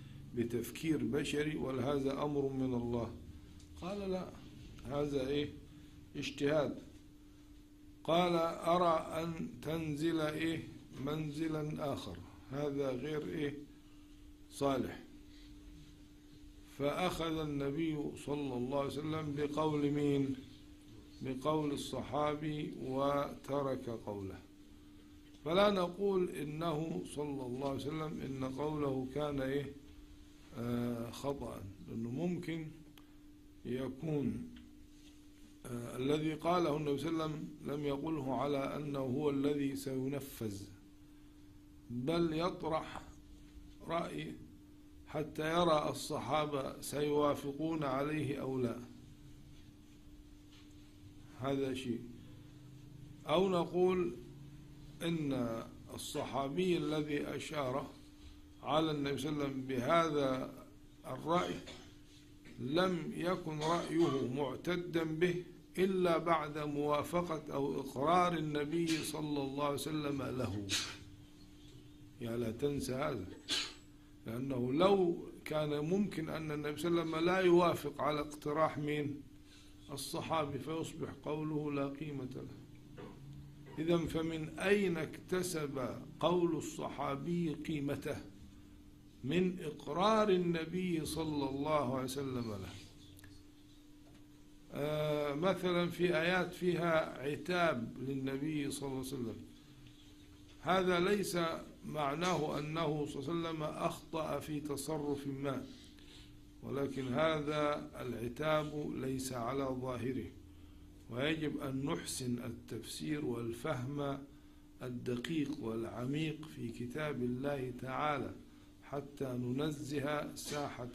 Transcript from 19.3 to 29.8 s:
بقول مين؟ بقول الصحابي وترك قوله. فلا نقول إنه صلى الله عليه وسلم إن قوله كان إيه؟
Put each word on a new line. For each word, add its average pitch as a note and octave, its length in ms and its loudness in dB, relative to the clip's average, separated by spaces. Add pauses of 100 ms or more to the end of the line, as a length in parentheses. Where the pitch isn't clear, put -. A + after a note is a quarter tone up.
بقول D3 540 2
مين؟ C#3+ 460 4 (840)
بقول D3 500 2
الصحابي D3 1080 0
وترك C3+ 1120 0
قوله. G2+ 480 -6 (1040)
فلا F#3+ 260 6
نقول F#3 600 2
إنه D#3+ 720 -2 (120)
صلى C#3 320 -4
الله B2+ 220 -2
عليه C3+ 120 -2
وسلم D#3 400 -4
إن C3 240 -4
قوله C3+ 720 0
كان D3 260 0
إيه؟ C3+ 320 0 (840)